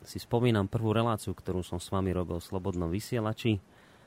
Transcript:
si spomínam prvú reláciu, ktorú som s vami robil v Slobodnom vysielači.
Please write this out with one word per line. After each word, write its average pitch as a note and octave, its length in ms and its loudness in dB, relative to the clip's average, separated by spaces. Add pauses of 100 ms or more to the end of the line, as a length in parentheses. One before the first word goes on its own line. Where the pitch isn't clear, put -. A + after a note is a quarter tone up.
si - 160 -12
spomínam A2+ 480 2
prvú A2 240 0
reláciu, G#2+ 480 0
ktorú F2+ 240 -2
som F2+ 160 -6
s - 160 -8
vami F#2+ 160 2
robil F2 320 0
v - 80 -14
Slobodnom F2+ 400 -2
vysielači. G#2+ 720 0 (460)